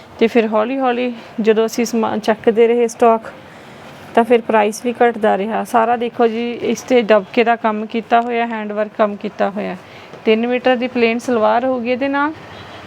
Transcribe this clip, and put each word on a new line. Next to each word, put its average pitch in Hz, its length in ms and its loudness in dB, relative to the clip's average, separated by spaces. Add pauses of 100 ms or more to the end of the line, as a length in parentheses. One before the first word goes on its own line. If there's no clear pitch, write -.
(180)
ਤੇ 233 80 2
ਫਿਰ 220 200 2
ਹੌਲੀ 220 320 -2
ਹੌਲੀ 247 360 -2 (260)
ਜਦੋਂ 220 260 2
ਅਸੀਂ 226 180 -2
ਸਮਾ-, 220 340 -2
ਚੱਕਦੇ 220 500 2
ਰਹੇ 240 200 2
ਸਟਾਕ, 226 440 2 (840)
ਤਾਂ 233 100 4
ਫਿਰ 226 160 4
ਪ੍ਰਾਈਸ 220 440 0
ਵੀ 240 80 -2
ਘਟਦਾ 220 460 2
ਰਿਹਾ। 202 260 -4
ਸਾਰਾ 233 320 0
ਦੇਖੋ 233 300 0
ਜੀ, 233 260 -2
ਇਸ 220 300 -4
'ਤੇ 247 200 2
ਦਬਕੇ 214 420 2
ਦਾ 233 120 2
ਕੰਮ 220 300 -4
ਕੀਤਾ 233 340 0
ਹੋਇਆ, 233 260 -2
ਹੈਂਡ 214 260 -8
ਵਰਕ 214 260 -4
ਕੰਮ 208 180 0
ਕੀਤਾ 202 340 -4
ਹੋਇਆ। 185 260 -6 (480)
ਤਿੰਨ 226 220 2
ਮੀਟਰ 247 300 0
ਦੀ 240 120 -2
ਪਲੇਨ 233 300 0
ਸਲਵਾਰ 226 460 0
ਹੋਊਗੀ 254 260 -2
ਇਹਦੇ 254 180 -2
ਨਾਲ, 285 240 -2 (540)